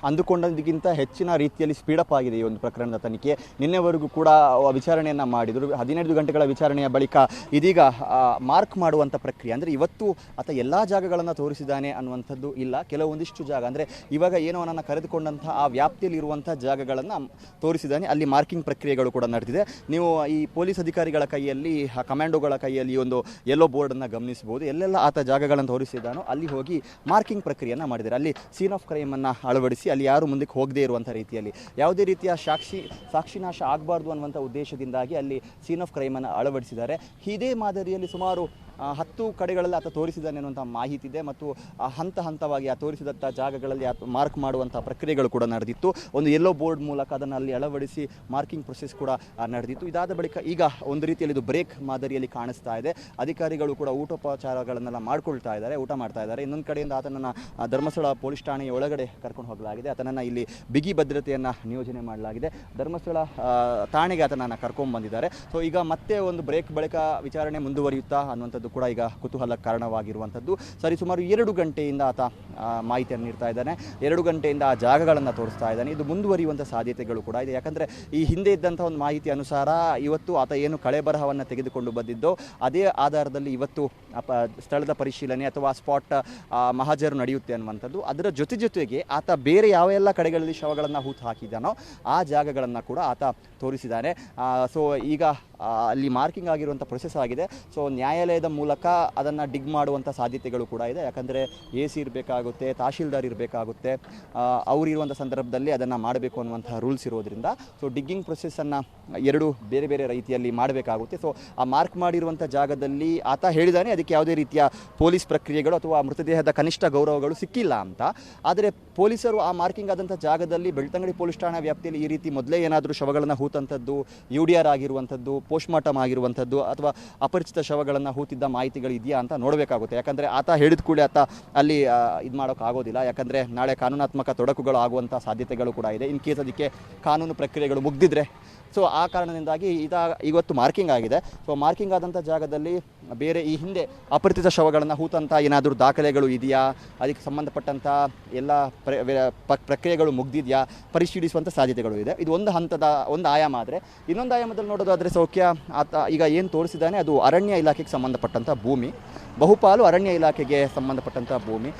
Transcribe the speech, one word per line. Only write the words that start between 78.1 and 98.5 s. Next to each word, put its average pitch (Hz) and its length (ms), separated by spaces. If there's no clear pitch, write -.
ಈ 156 120
ಹಿಂದೆ 190 280
ಇದ್ದಂಥ 170 280
ಒಂದು 165 180
ಮಾಹಿತಿ 147 320
ಅನುಸಾರ 139 380
ಇವತ್ತು 156 360
ಆತ 131 160
ಏನು 147 260
ಕಳೆ 143 220
ಬರಹವನ್ನ 143 420
ತೆಗೆದುಕೊಂಡು 127 500
ಬಂದಿದ್ದೋ 117 460
ಅದೇ 143 220
ಆಧಾರದಲ್ಲಿ 143 680
ಇವತ್ತು 139 380
ಆ 120 40
ಪ-, - 100
ಸ್ಥಳದ 143 320
ಪರಿಶೀಲನೆ 131 520
ಅಥವಾ 139 280
ಸ್ಪಾಟ್, - 540
ಆ, 123 180
ಮಹಜರು 143 460
ನಡೆಯುತ್ತೆ 131 360
ಅನ್ನುವಂಥದ್ದು. 117 480
ಅದರ 147 280
ಜೊತೆ 151 280
ಜೊತೆಗೆ 160 540
ಆತ 147 200
ಬೇರೆ 170 380
ಯಾವ 185 220
ಎಲ್ಲ 196 200
ಕಡೆಗಳಲ್ಲಿ 165 420
ಶವಗಳನ್ನ 151 460
ಹೂತು 135 260
ಹಾಕಿದ್ದಾನೋ 113 520
ಆ 156 160
ಜಾಗಗಳನ್ನ 139 580
ಕೂಡ 123 180
ಆತ 143 240
ತೋರಿಸಿದ್ದಾನೆ. 131 800
ಆ, 127 260
so 143 400
ಈಗ, 151 180
ಆ, 113 300
ಅಲ್ಲಿ 135 180
ಮಾರ್ಕಿಂಗ್ 156 400
ಆಗಿರುವಂಥ 147 340
ಪ್ರೊಸೆಸ್ 139 340
ಆಗಿದೆ. 127 280
So 156 480
ನ್ಯಾಯಾಲಯದ 160 520
ಮೂಲಕ 147 420